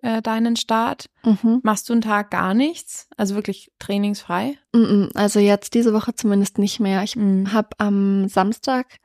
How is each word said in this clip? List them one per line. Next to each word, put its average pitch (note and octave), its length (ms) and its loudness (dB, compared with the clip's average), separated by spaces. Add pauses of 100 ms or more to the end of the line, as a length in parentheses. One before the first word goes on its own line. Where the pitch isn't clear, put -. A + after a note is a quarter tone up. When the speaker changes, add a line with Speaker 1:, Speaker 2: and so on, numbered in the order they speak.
Speaker 1:
äh, A3+ 200 -2
deinen A3+ 340 -2
Start. A3+ 500 -4 (180)
Speaker 2:
Mhm. A3+ 380 4
Speaker 1:
Machst G#3+ 260 -2
du A#3+ 40 -2
einen A#3 100 2
Tag G#3 280 -2
gar F#3 240 -2
nichts? - 600 -4
Also G3 180 -2
wirklich G3+ 440 -8
trainingsfrei? G3+ 800 -4 (160)
Speaker 2:
Mhm, G#3 420 4
also G#3 260 2
jetzt G3+ 340 2
diese A#3 180 4
Woche G#3+ 220 -2
zumindest G3+ 440 0
nicht G3+ 220 -2
mehr. G3 220 0
Ich - 140 -6
Speaker 1:
Mhm. G3 360 2
Speaker 2:
hab G#3+ 260 -2
am G3 500 0
Samstag, A3+ 580 -2 (180)